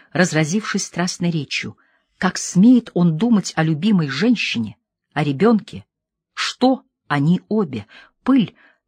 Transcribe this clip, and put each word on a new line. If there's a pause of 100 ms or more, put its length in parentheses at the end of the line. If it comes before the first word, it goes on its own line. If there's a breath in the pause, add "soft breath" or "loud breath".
(140 loud breath)
разразившись
страстной
речью. (400)
Как
смеет
он
думать
о
любимой
женщине, (340)
о
ребёнке? (480)
Что (220)
они
обе? (360 loud breath)
Пыль, (320 soft breath)